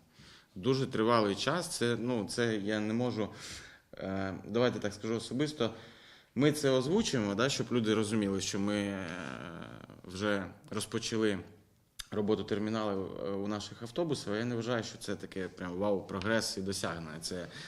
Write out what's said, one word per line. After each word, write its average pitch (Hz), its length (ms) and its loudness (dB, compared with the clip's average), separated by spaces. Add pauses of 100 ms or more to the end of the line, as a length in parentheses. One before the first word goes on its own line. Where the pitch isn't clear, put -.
(540)
Дуже 131 320 2
тривалий 110 500 6
час, 165 400 0
це, 120 240 2
ну, 117 280 0
це 117 280 2
я 107 240 0
не 107 140 0
можу, 113 340 0 (680)
е, 95 400 -4 (140)
давайте 117 300 2
так 98 160 -4
скажу 110 220 -4
особисто, 120 580 -2 (600)
ми 143 180 6
це 143 180 4
озвучуємо, 131 640 4
да, 117 140 4
щоб 131 240 0
люди 110 220 4
розуміли, 104 460 2
що 98 200 -2
ми, 101 160 2
е, 98 300 -2 (1000)
вже 98 420 0 (240)
розпочали 107 680 0 (720)
роботу 101 340 2
терміналів, 107 540 0 (260)
е, 95 60 -2
у 98 180 -2
наших 104 340 -4
автобусах, 139 520 -2
а - 20 0
я 113 80 0
не 120 120 -2
вважаю, 113 280 0
що - 140 -10
це 101 180 -4
таке 92 320 -6
прям 90 280 -6
вау, 98 300 2
прогрес 101 520 0
і 98 40 -4
досягнення. 85 580 -4
Це 87 280 -6 (200)